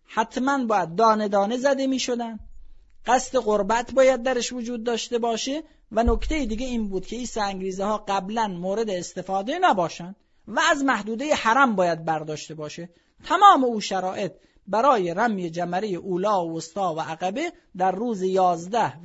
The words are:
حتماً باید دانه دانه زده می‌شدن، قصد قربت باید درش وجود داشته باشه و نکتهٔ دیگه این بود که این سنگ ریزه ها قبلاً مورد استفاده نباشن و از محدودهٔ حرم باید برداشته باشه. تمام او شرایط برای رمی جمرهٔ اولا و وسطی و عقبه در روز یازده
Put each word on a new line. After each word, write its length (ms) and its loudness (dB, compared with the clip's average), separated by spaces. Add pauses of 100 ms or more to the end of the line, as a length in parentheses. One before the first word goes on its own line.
حتماً 600 -2
باید 300 0
دانه 320 4
دانه 300 2
زده 300 0
می‌شدن، 520 -4 (640)
قصد 320 2
قربت 540 0
باید 320 6
درش 300 -2
وجود 300 -6
داشته 340 -2
باشه 460 -2 (280)
و 120 2
نکتهٔ 420 2
دیگه 200 -4
این 240 -4
بود 160 -6
که 100 -10
این 100 -8
سنگ 360 -4
ریزه 220 -6
ها 140 -2 (100)
قبلاً 400 -2
مورد 420 -4
استفاده 720 -4
نباشن 540 0 (320)
و 120 -2 (120)
از 120 2
محدودهٔ 500 -2
حرم 420 4
باید 300 2
برداشته 480 -4
باشه. 360 -12 (340)
تمام 400 8
او 180 0
شرایط 500 -4 (360)
برای 460 2
رمی 360 -2
جمرهٔ 380 -4
اولا 580 0
و 120 -6
وسطی 220 -8
و 200 -2
عقبه 520 -4 (260)
در 140 2
روز 300 -4
یازده 720 2 (120)